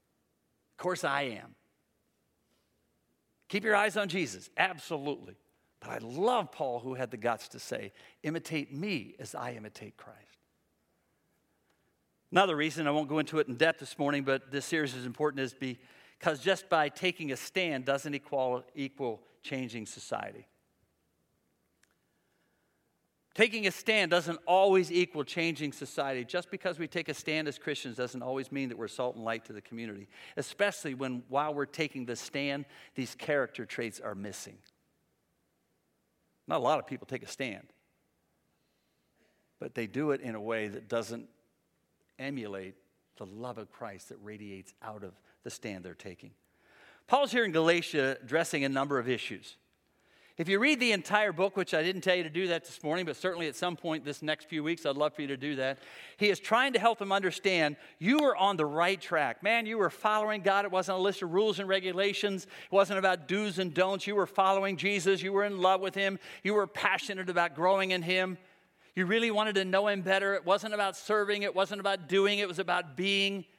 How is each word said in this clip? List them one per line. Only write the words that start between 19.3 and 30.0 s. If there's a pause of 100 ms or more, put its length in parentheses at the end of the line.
changing
society. (2750)
Taking
a
stand
doesn't
always
equal
changing
society.
Just
because
we
take
a
stand
as
Christians
doesn't
always
mean
that
we're
salt
and
light
to
the
community, (300)